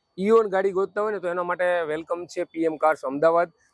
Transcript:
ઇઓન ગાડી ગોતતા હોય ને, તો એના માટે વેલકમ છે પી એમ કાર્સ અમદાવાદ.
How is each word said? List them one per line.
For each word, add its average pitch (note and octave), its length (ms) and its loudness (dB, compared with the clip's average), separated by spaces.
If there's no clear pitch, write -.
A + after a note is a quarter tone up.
ઇઓન G#3+ 300 4
ગાડી F#3+ 220 0
ગોતતા F#3+ 300 -2
હોય G#3+ 120 -2
ને, G3+ 60 -6
તો F3 100 -6
એના F3+ 140 -2
માટે F3 220 -2
વેલકમ E3 420 -6
છે F3 200 -6
પી E3 180 -6
એમ D#3+ 140 0
કાર્સ D#3 280 0
અમદાવાદ. E3 440 2